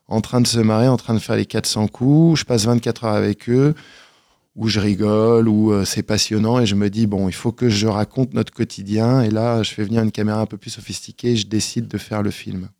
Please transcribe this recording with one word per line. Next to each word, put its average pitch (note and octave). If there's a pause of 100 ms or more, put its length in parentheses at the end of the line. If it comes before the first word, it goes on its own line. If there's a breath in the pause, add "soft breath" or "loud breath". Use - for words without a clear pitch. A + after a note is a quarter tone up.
en A2
train B2
de A#2+
se A#2
marrer, A2
en B2+
train A2+
de G#2+
faire A2+
les G#2+
quatre -
cents G#2+
coups. D3
Je -
passe A2+
vingt-quatre A#2
heures G#2+
avec G2+
eux, C3+ (800 soft breath)
où A2
je G#2+
rigole, G#2+
où, G#2+
euh, G2
c'est G#2
passionnant, G#2+
et A#2+
je G2+
me G2+
dis, « A2
Bon, G2
il F2
faut -
que B2
je G#2
raconte G#2+
notre A2
quotidien. » A2
Et G#2+
là, A2+
je -
fais G#2+
venir A2+
une G#2+
caméra G#2+
un A2
peu G#2
plus A#2
sophistiquée, -
et A#2+
je G2+
décide G#2+
de G#2+
faire G#2
le G#2
film. F#2+ (100)